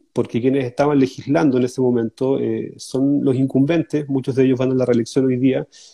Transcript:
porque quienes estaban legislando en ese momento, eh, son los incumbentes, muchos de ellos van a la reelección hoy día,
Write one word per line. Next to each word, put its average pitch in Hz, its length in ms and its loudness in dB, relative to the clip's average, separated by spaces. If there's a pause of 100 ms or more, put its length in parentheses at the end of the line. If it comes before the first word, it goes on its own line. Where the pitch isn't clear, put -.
(120)
porque 120 300 -2
quienes 131 240 0
estaban 143 320 0
legislando 135 600 2
en 123 80 2
ese 123 160 -4
momento, 123 580 0
eh, 113 380 -4
son 139 460 -2
los 131 120 2
incumbentes, 139 760 0
muchos 131 240 -4
de 131 120 4
ellos 131 120 2
van 131 140 -2
a 131 40 0
la 127 100 0
reelección 123 400 0
hoy 127 120 0
día, 131 300 0 (260)